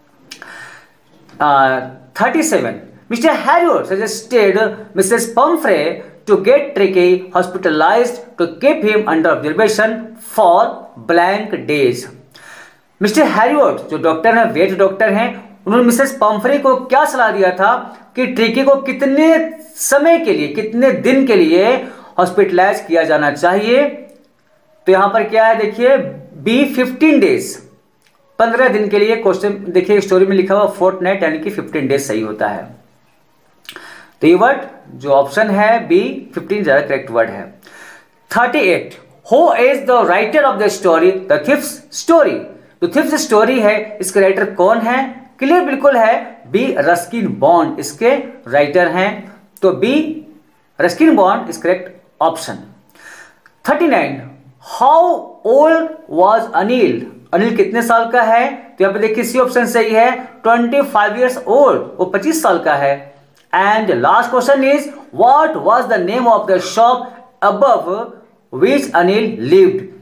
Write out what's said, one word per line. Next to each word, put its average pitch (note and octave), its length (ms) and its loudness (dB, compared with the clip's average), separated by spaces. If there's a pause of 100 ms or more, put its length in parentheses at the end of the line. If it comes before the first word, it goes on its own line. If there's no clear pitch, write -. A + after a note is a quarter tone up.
(1400)
आ, C3+ 380 2 (360)
थर्टी D4 280 -2
सेवन, C3 380 -4 (300)
Mister C4+ 300 0
हैरियट D4 440 0
सजेस्टेड G3+ 760 0 (380)
Missus A3+ 400 -2
Pomfrey A#3+ 720 0 (160)
to G#3 140 2
get C#4 340 2
Tricky F#3 340 2 (240)
hospitalized F3+ 880 0 (180)
to F3 80 0 (120)
keep C4 260 0
him G#3 240 0
under D#3+ 240 0
observation G3+ 640 0 (320)
for F#3 320 2 (480)
blank F#3 480 0 (120)
days। C#3 380 0 (960)
Mister G#3+ 280 2
हैरियट B3+ 500 0 (100)
जो D3+ 140 -6
doctor A3 340 2
हैं, A#3 140 2
वेट F3+ 260 0
doctor G3 360 2
हैं, A3 120 0 (420)
उन्होंने A#3+ 180 2
मिसेस C4+ 280 2
पंफरे G#3+ 460 0
को C4 160 2
क्या C4+ 300 0
सलाह B3+ 260 0
दिया F#3+ 220 2
था G3 200 2 (420)
कि B3 120 -2
ट्रिकी A3+ 360 0
को C#4 180 4
कितने C#4 460 0 (500)
समय D#4+ 420 2
के A3 140 -2
लिए, D3 160 -2
कितने A#3 420 -2 (100)
दिन C4 260 2
के A3 80 2
लिए F3+ 380 4 (460)
hospitalize F#3+ 680 2
किया E3 160 2
जाना D3+ 280 0
चाहिए? G#3 520 0 (1040)
तो F#3 40 4
यहाँ G3 180 4
पर G#3+ 160 0
क्या A3 220 2
है A3+ 100 2
देखिए, A#3 400 0
बी - 680 -2 (120)
फ़िफ़्टीन C4 440 2
days, D#3 360 0 (840)
पन्द्रह A#3 300 2
दिन G#3 200 0
के G#3 100 2
लिए। A3 180 2
question G3 400 -2 (120)
देखिए, F#3 320 2
story F#3 240 2
में G3 100 0
लिखा F#3+ 200 0
हुआ G3+ 140 2
fortnight F#3 540 -2
यानी D#3 160 -2
कि D#3 100 -6
fifteen D3 380 -6
days C#3 200 -2
सही A2 140 -4
होता G#2+ 260 -6
है। G2+ 160 -8 (1600)
तो D3+ 60 2
ये F3 80 6
word B3 240 2 (360)
जो C3 160 -8
option C#3 380 2
है G#3+ 380 0
बी F3 140 2 (340)
फ़िफ़्टीन G3+ 280 -4
ज़्यादा C#3+ 180 2
correct C#3 300 -6
word A2+ 180 0
है। G2+ 160 -14 (840)
थर्टी B3 300 0
एट, F#3 320 -2 (320)
who C4+ 160 2 (180)
is C4 280 2
the B3 180 4
writer G#3+ 380 0
of B3+ 160 0
the G#3 120 0
story, E3+ 400 2 (160)
The G3+ 140 2
Thief's C#4 300 -2 (240)
Story? C4+ 440 2 (420)
तो F3 60 -2
थीफ्स D4 260 -2 (100)
story A3+ 360 2
है, G#3+ 420 -2
इसका F#3+ 200 -2
writer G3 320 2
कौन G3+ 240 2
है? A#3+ 260 -2 (360)
Clear E4+ 260 2
बिल्कुल C#4 320 2
है, A3+ 180 4 (360)
B G#3+ 140 0 (140)
Ruskin F3 480 -2 (120)
Bond D#3+ 400 2
इसके A3 300 -2 (380)
writer D3 400 2
हैं। F#3 240 -2 (500)
तो F#3+ 120 2
B A#3+ 200 -2 (880)
Ruskin C4+ 360 2
Bond G3+ 360 0
is - 100 -12
correct F3+ 260 -2 (360)
option। A#2+ 340 -4 (1080)
थर्टी D4+ 220 0
नाइन, C#3+ 340 -2 (520)
how D#4 320 4 (420)
old D#4+ 400 4 (260)
was F#3+ 400 2
Anil? F3+ 520 0 (280)
Anil A#3 240 0
कितने G#3+ 260 0
साल A#3 280 0
का A#3+ 120 2
है? A#3 280 0
तो - 320 -6
यहाँ G3 100 0
पे G#3 60 -4
देखिए A3 240 -2
सी - 160 -4
option B3+ 280 0
सही A3 260 0
है, A#3 180 4 (320)
ट्वेंटी A#3+ 380 2
फ़ाइव G#3+ 360 -2
years B3 200 0
old, A3+ 420 2 (180)
वो F#3 160 -4
पच्चीस D4+ 300 -2
साल F#3 160 2
का D3+ 160 0
है। C#3 180 0 (600)
And G3+ 360 0 (120)
last G3+ 280 2
question C4 360 0
is, C#4 260 0 (240)
what C#4+ 480 2
was A3+ 260 0
the G3+ 140 0
name A#3 240 -2
of A3 200 2
the F#3+ 200 2
shop A#3+ 420 0 (340)
above G3+ 460 2 (640)
which B3 400 0
Anil F3 560 0
lived? F#3 320 4 (200)